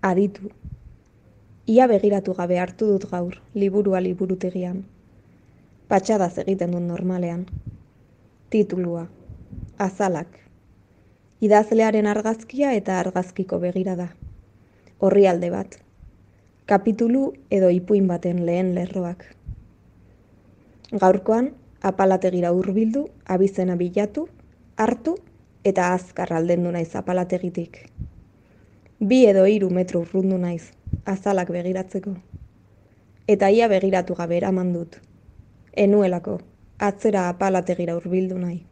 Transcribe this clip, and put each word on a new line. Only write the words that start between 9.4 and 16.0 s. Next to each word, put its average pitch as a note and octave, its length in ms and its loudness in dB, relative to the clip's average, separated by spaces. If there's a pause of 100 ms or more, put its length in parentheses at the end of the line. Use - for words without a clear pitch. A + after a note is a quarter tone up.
Azalak. F#3 500 -2 (1120)
Idazlearen G#3+ 680 4
argazkia A3+ 680 -2
eta F#3+ 260 -2
argazkiko F#3 600 -4
begirada. F3+ 480 -4 (920)
Orrialde F#3+ 540 4
bat. G3 220 -8 (880)